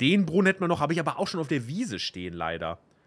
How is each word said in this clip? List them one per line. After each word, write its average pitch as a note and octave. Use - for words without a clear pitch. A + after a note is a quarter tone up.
den F#3
Brunnen F3
hätten F#3+
wir F3
noch, D#3+
habe D3
ich E3+
aber D3+
auch G3
schon F3+
auf D3
der C3
Wiese D#3
stehen, F2+
leider. E2